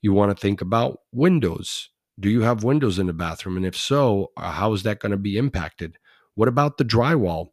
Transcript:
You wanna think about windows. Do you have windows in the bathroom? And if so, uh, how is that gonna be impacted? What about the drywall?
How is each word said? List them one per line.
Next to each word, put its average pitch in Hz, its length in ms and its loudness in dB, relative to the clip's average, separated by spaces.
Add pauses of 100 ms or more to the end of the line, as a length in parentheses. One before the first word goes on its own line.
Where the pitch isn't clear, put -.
You 104 100 4
wanna 101 220 4
think 101 260 -2
about 113 380 -2 (120)
windows. 123 760 0 (300)
Do 98 100 2
you 113 120 4
have 113 220 2
windows 120 360 2
in 92 80 0
the 90 60 -2
bathroom? 85 440 -6
And 92 80 -2
if 90 100 -4
so, 120 640 0
uh, 87 140 -8
how 98 220 0
is 95 100 -4
that 104 160 -2
gonna 101 180 -4
be 101 200 -4
impacted? 87 600 -4 (380)
What 110 120 2
about 147 300 0
the 143 80 2
drywall? 110 680 0